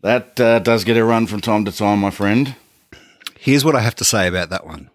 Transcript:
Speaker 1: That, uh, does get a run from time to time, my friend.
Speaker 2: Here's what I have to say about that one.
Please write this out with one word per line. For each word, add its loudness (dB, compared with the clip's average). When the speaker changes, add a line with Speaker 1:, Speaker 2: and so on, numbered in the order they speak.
Speaker 1:
That, -2
uh, 4
does 2
get 2
a 4
run 2
from -6
time 0
to -6
time, 0
my 0
friend. -2
Speaker 2:
Here's 0
what 2
I 2
have -2
to -8
say 0
about -4
that -8
one. -18